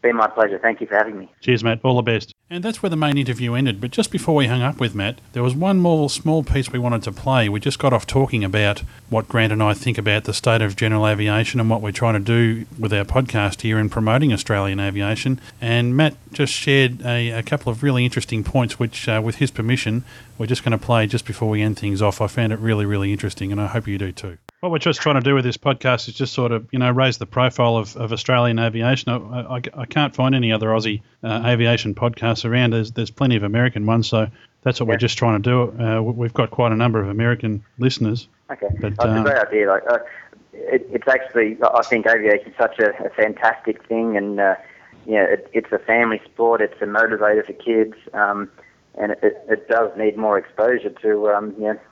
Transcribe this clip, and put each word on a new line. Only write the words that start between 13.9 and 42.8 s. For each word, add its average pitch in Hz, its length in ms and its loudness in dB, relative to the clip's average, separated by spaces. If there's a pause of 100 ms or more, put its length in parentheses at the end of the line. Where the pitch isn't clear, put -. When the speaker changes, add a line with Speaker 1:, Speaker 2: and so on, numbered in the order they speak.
Speaker 2:
promoting 120 420 2
Australian 98 480 -2
aviation. 101 580 -2 (220)
And 120 360 0
Matt 151 180 2 (180)
just 139 200 -2
shared 135 500 2
a, 120 280 -2
a 117 120 -4
couple 135 280 -4
of 113 120 -4
really 131 240 2
interesting 117 360 -2
points, 120 360 -2
which, - 280 -4
uh, 110 160 0
with 113 140 -4
his 139 140 0
permission, 117 520 -2 (360)
we're 110 80 -4
just 120 180 -4
gonna 117 140 0
play 113 280 2
just 117 200 -2
before 110 240 -2
we 107 100 0
end 107 180 0
things 101 220 -2
off. 104 220 2
I 107 40 0
found 110 280 -2
it 110 40 -8
really, 107 280 0
really 101 260 -2
interesting, 98 400 -6
and 101 80 -4
I 104 60 -2
hope 107 200 -4
you 101 120 -6
do 95 140 -6
too. 87 260 -14 (220)
What 180 120 -4
we're 160 60 0
just 165 220 0
trying 151 140 2
to 131 80 4
do 139 120 4
with 131 100 2
this 123 120 -2
podcast 131 520 0
is 107 60 -14
just 135 200 -6
sort 120 180 0
of, 113 180 -4
you 131 80 -2
know, 123 120 4
raise 127 260 2
the - 80 -8
profile 123 540 2
of, 104 180 -6
of 117 160 -6
Australian 120 460 2
aviation. 117 520 0
I, 120 460 -6
I, 123 60 -8 (120)
I 123 120 -10
can't 147 280 0
find 131 200 2
any 120 180 2
other 110 160 0
Aussie, 110 320 0 (220)
uh, 113 240 -4
aviation 117 480 2
podcasts 117 500 -2
around. 120 300 2
There's, 113 180 -2
there's 110 180 -6
plenty 127 260 0
of 101 60 0
American 110 440 0
ones, 113 220 2
so 110 200 0 (340)
that's 131 160 0
what 120 80 -2
we're 113 80 2
Speaker 1:
Yeah. 117 40 0
Speaker 2:
just 117 180 0
trying 110 260 2
to 123 80 2
do. 120 320 0
Uh, 113 200 0
we, 117 100 -2
we've 117 220 -4
got 117 160 0
quite 120 220 0
a 110 40 0
number 113 240 2
of 98 80 -2
American 110 560 -2 (140)
listeners. 120 500 0 (220)
Speaker 1:
Okay. 104 180 -6 (120)
Speaker 2:
But, 104 160 -4
Speaker 1:
That's 117 120 2
Speaker 2:
um, 110 120 2
Speaker 1:
a - 100 0
great 135 80 2
idea. 107 300 2
Like, 98 220 2
uh, 117 80 4 (540)
it, - 400 -2
it's 123 160 -2
actually, 120 540 0
I 117 200 4
think 110 240 0
aviation's 107 520 2
such 117 220 0